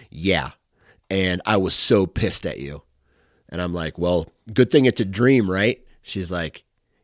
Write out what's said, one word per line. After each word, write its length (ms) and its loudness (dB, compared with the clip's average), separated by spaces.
"Yeah. 420 -2
And 340 -2
I 120 2
was 180 0
so 320 2
pissed 400 -4
at 120 -10
you." 220 -12
And 120 -8
I'm 100 -4
like, 280 -6
"Well, 320 0
good 200 2
thing 140 6
it's 140 2
a 60 0
dream, 440 2
right?" 300 0
She's 300 -8
like, 320 -6